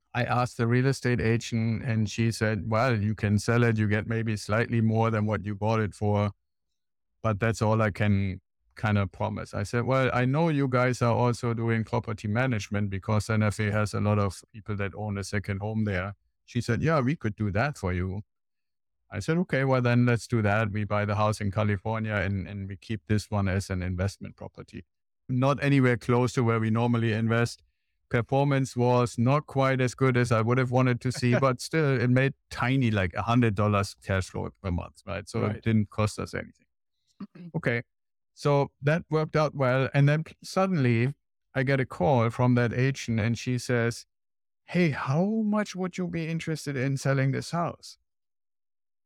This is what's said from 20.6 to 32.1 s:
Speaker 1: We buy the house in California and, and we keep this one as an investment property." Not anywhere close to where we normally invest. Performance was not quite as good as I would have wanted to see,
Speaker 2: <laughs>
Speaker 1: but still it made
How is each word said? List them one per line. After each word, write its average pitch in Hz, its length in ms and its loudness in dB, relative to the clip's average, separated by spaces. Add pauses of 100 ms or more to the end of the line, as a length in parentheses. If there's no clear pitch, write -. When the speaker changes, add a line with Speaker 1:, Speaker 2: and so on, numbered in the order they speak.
Speaker 1:
We 104 120 -2
buy 104 200 0
the 104 120 -2
house 107 240 0
in 101 100 -2
California 107 640 -2
and, 98 340 -2
and 98 200 -10
we 98 80 -12
keep - 300 -8
this 107 240 0
one 101 180 0
as 98 220 -2
an 92 120 -2
investment 92 540 -4
property." - 480 -16 (440)
Not 131 340 0
anywhere 131 340 4
close 123 380 2
to 127 100 0
where 113 160 2
we 110 100 0
normally 117 420 2
invest. 113 500 0 (460)
Performance 135 680 0
was 123 420 2
not 131 280 2
quite 135 340 0
as 127 140 0
good 131 220 2
as 123 140 2
I 113 100 4
would 120 180 2
have 127 120 0
wanted 127 300 2
to 127 100 -2
see, 120 240 2
Speaker 2:
<laughs> 143 120 4
Speaker 1:
but 127 140 0
still 139 400 0
it 123 80 2
made 131 260 2 (160)